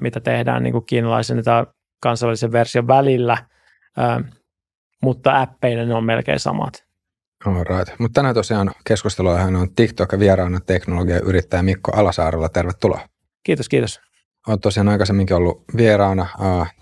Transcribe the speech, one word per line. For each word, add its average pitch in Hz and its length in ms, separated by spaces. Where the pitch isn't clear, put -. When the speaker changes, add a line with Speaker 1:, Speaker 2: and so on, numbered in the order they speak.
Speaker 1:
mitä 120 200
tehdään 120 420
niin 123 100
kuin 117 140
kiinalaisen 117 500
ja 117 60
tää 117 240
kansainvälisen 117 520
version 117 340
välillä, 131 520
ö, 123 260
mutta 131 380
appeina 120 440
ne 117 100
on 113 100
melkein 113 360
samat. - 440
Speaker 2:
All 90 180
right. 92 340
Mut 117 140
tänään 135 220
tosiaan 101 360
keskusteluahan 92 680
on 90 180
TikTok 110 380
ja 98 60
vieraana 92 420
teknologiayrittäjä 90 1000
Mikko 95 300
Alasaarolla. 82 560
Tervetuloa. 87 600
Speaker 1:
Kiitos, 156 260
kiitos. 123 320
Speaker 2:
Oot 107 120
tosiaan 101 280
aikaisemminkin 98 480
ollut 87 280
vieraana. 101 500
Ää, 90 260